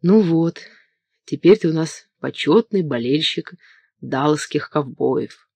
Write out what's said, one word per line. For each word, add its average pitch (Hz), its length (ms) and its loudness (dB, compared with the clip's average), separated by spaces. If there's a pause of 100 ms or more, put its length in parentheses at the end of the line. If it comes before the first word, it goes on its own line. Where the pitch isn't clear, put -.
«Ну 196 180 6
вот, 165 380 0 (680)
теперь 170 320 4
ты 175 100 -2
у 160 40 0
нас 160 360 -6 (100)
почетный 185 640 0
болельщик 143 720 -4 (460)
далласских 143 680 -2
ковбоев» 131 880 -4